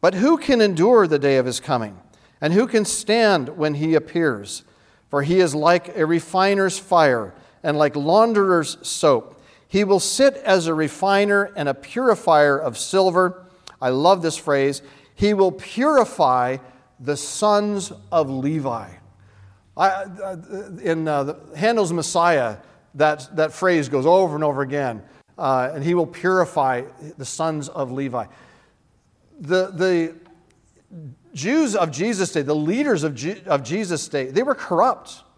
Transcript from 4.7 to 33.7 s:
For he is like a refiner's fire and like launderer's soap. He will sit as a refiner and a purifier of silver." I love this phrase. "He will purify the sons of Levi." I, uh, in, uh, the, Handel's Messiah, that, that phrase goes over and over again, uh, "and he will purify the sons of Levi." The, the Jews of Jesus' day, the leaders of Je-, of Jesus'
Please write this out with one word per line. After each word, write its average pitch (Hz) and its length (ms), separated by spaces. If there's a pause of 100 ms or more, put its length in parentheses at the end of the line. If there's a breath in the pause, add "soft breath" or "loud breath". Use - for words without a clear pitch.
For 143 140
he 170 180
is 170 140
like 170 420
a 156 120
refiner's 190 720
fire 127 560 (260 soft breath)
and 151 160
like 147 180
launderer's 185 880
soap. - 560 (300 soft breath)
He 202 180
will 190 160
sit 269 340
as 190 320
a 165 60
refiner 196 800
and 151 140
a 135 40
purifier 156 840
of 139 200
silver." 185 680 (360 loud breath)
I 131 60
love 160 340
this 160 140
phrase. 139 460 (340 loud breath)
"He 208 180
will 190 200
purify 160 1040 (420 soft breath)
the 139 160
sons 208 800 (180)
of 160 180
Levi." 135 600 (880 soft breath)
I, 180 100
uh, 190 480 (480)
in, 165 240
uh, 143 160
the, 143 160 (160)
Handel's 202 380
Messiah, 160 640 (380 soft breath)
that, 151 420
that 156 160
phrase 170 340
goes 135 180
over 175 300
and 156 80
over 143 180
again, 135 420 (340 soft breath)
uh, 135 360
"and 143 120
he 170 80
will 175 120
purify 156 760 (360)
the 139 60
sons 151 460
of 135 240
Levi." 127 320 (1120 soft breath)
The, 185 340
the 170 420 (1160)
Jews 220 440
of 165 140
Jesus' 185 420
day, 160 80
the 143 120
leaders 175 520
of 147 100
Je-, 165 300
of 143 180
Jesus' 175 460